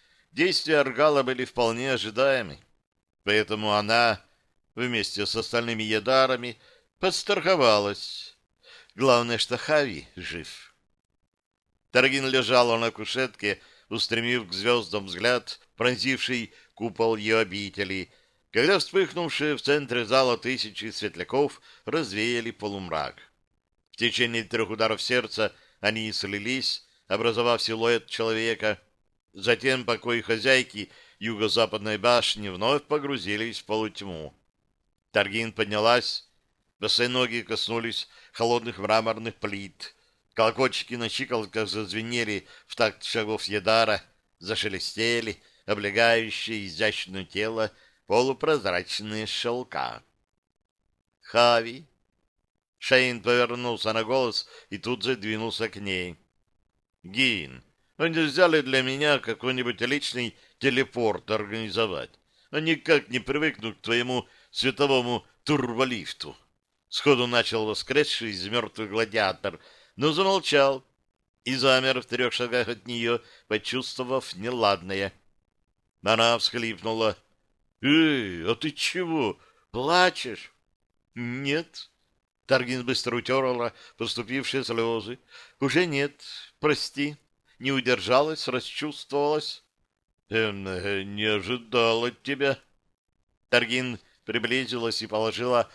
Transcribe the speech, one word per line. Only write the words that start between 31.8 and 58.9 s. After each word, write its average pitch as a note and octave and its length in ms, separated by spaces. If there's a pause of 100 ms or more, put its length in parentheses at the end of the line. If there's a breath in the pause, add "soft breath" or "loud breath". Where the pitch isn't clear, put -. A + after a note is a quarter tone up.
башни G#2+ 520
вновь A#2 340
погрузились A2+ 760
в - 60
полутьму. G2 680 (800)
Таргин G#2+ 420
поднялась, A2 760 (500)
босые A#2+ 280
ноги B2 340
коснулись A2+ 680 (240 loud breath)
холодных A#2 440
мраморных A2 580
плит. G2+ 600 (380)
Колокольчики A#2 640
на A#2 120
щиколотках A2 640
зазвенели G#2+ 760 (220 loud breath)
в - 80
такт A2 280
шагов G#2+ 420
Ядара, G#2 580 (360)
зашелестели A2 1000 (240 soft breath)
облегающие G#2+ 1000
изящное F#2 560
тело G#2+ 480 (360 soft breath)
полупрозрачные G#2+ 1160
шелка. D#2+ 800 (1200)
"Хави!" A#2+ 640 (920)
Шейн B2+ 420
повернулся A#2+ 720
на A2+ 100
голос B2 440 (220 loud breath)
и G2+ 80
тут A#2 260
же B2+ 120
двинулся A2 540
к - 80
ней. F#2 400 (840)
"Гин, F#2 600 (340)
а E3 120
нельзя D#3+ 380
ли D#3 140
для C3 200
меня C3+ 380